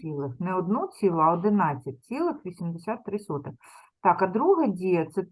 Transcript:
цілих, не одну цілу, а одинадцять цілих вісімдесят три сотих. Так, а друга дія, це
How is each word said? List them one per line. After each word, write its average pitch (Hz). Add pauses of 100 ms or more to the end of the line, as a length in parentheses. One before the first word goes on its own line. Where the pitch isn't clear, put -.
цілих, 143
не 180
одну 196
цілу, 180
а 160
одинадцять 170
цілих 311
вісімдесят 170
три 202
сотих. 135 (480)
Так, 175
а 185
друга 294
дія, 180
це 175